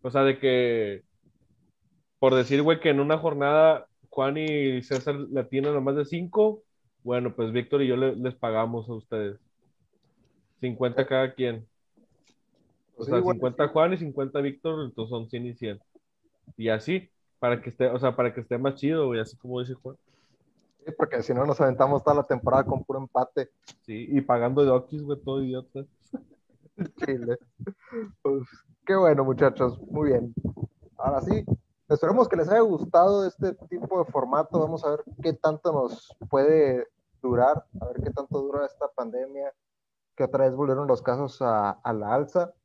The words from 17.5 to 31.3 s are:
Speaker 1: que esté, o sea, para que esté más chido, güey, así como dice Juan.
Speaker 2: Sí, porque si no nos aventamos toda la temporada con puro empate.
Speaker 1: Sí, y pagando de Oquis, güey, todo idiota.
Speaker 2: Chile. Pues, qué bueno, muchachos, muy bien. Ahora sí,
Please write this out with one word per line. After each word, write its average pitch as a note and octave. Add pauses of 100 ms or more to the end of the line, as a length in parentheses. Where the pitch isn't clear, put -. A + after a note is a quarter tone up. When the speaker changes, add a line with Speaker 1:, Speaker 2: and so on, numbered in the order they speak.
Speaker 1:
que A#2+
esté, B2+
o A#2+
sea, B2
para B2
que B2
esté A#2+
más C3+
chido, D3+
güey, A#2
así A2
como B2
dice B2+
Juan. C3 (880)
Speaker 2:
Sí, D#3+
porque B2
si B2+
no B2+
nos D3
aventamos C3+
toda D3
la C#3+
temporada C3
con C3+
puro C3+
empate. B2+ (320)
Speaker 1:
Sí, A2
y C#3
pagando B2+
de C3+
Oquis, B2+
güey, C#3+
todo C3+
idiota. C3 (1200)
Speaker 2:
Chile. B2 (880)
Pues, C#3 (440)
qué G3
bueno, D3+
muchachos, C3 (100)
muy D3+
bien. A#2+ (680)
Ahora C3+
sí, D#3+ (440)